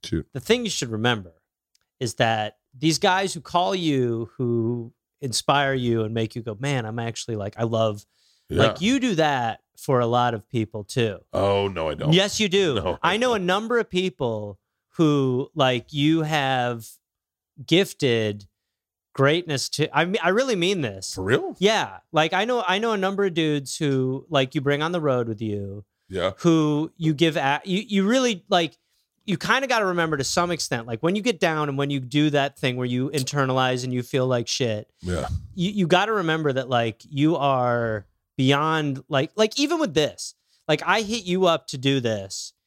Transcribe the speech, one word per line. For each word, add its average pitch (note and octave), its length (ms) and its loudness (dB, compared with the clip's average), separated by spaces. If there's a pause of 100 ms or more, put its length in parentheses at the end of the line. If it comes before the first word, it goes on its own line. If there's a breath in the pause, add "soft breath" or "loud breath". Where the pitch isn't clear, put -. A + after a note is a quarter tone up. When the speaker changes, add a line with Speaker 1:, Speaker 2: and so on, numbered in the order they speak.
Speaker 1:
Shoot. - 280 -4
Speaker 2:
The C#3 80 -8
thing A#3+ 240 0
you G#3 60 -4
should B2+ 200 -6
remember G#2+ 440 0 (640)
is A#2 160 -4
that A2+ 440 0 (200)
these D#3 220 0
guys F#3+ 340 0
who - 60 -12
call G3 340 0
you, B2+ 600 0
who A#2 560 -2 (280)
inspire C#3 540 0
you A#2 300 0
and A2 100 -6
make A2+ 220 -2
you A#2 60 -10
go, G#2+ 180 -10
"Man, C3 260 -2
I'm A2+ 140 -6
actually, A#2 360 -6
like, G#2 220 -6
I A#2 60 0
love," A2+ 420 0 (420)
Speaker 1:
Yeah. - 200 4
Speaker 2:
like, A2 120 -2
you A#3+ 200 2
do A3+ 160 0
that C3 460 0 (140)
for C3 220 0
a A#2+ 80 2
lot A#2+ 260 2
of G#2+ 160 -8
people G#2+ 360 -4
too. G#2+ 340 -2 (140)
Speaker 1:
Oh, G2+ 360 2
no, F2+ 220 -2
I - 40 -2
don't. D3+ 180 0
Speaker 2:
Yes, G3 260 2
you G#3+ 100 0
do. F3+ 280 2
Speaker 1:
No, - 260 -2
I E3+ 120 2
Speaker 2:
I - 20 0
know A#3+ 180 2
a G#3+ 40 0
Speaker 1:
don't. F3+ 80 -2
Speaker 2:
number A3 340 0
of G#3+ 100 -6
people A#2 680 -4 (340)
who, C#3 600 2
like, B2+ 380 0
you D3+ 300 2
have C3 680 -2 (760)
gifted A2+ 840 2 (680)
greatness D3 560 2
to. - 260 -2
I D#3 80 4
mean, F#3 180 -2
I E3+ 80 2
really A#3 260 2
mean F3+ 240 0
this. G2+ 340 -6
Speaker 1:
For F#2+ 100 -6
real? C4 340 0
Speaker 2:
Yeah. E3+ 400 2 (140)
Like, D#3+ 200 2
I F#3+ 120 2
know, A#3+ 220 0
I F#3 120 2
know A3+ 140 0
a G#3+ 40 0
number G3 280 0
of F3+ 100 -2
dudes D3+ 420 0
who, C3+ 520 0
like, C3+ 260 0
you D#3 60 0
bring C#3+ 220 0
on D#3+ 100 -2
the F3 80 -2
road B2+ 280 0
with G#2+ 140 -6
you. G2+ 420 -6 (240)
Speaker 1:
Yeah. F#2 300 -2
Speaker 2:
Who D#3 580 2
you D#3+ 180 0
give D#3 220 2
a-, C#3+ 280 0
you, G3 220 -2
you G3 220 2
really, B3 400 0
like, F3 300 0 (460)
you F3+ 120 -2
kinda B3+ 300 0
gotta A#3 180 2
remember E3+ 320 0
to C3+ 80 -2
some F3 260 0
extent, C3 360 -4
like, A#2 160 -6
when F3 120 2
you G#3+ 60 0
get G#3 180 -2
down D#3 300 0
and C3+ 80 -4
when C#3 140 0
you C#3 100 -2
do D3 300 2
that C#3 280 0
thing B2+ 180 0
where B2+ 100 -2
you B2 240 -2
internalize C3 720 0
and B2+ 80 -4
you B2 100 -2
feel B2+ 240 0
like A#2+ 220 0
shit, A2 420 -4 (120)
Speaker 1:
Yeah. F2 260 -4 (260)
Speaker 2:
you, F#3 160 -2
you G3+ 160 0
gotta F#3 280 2
remember D#3+ 400 0
that, B2+ 160 -2
like, A#2 400 0
you D3+ 260 2
are A#2+ 720 0 (320)
beyond, C#3+ 680 2
like, D3+ 280 0
like, A3 220 2
even D4 220 0
with A#3+ 120 -2
this, C3+ 420 -2 (320)
like, D#3 200 2
I G3 160 2
hit G#3+ 220 -4
you F3+ 220 0
up E3 220 2
to C#3+ 100 -8
do C3+ 220 2
this G#2+ 540 -4 (120)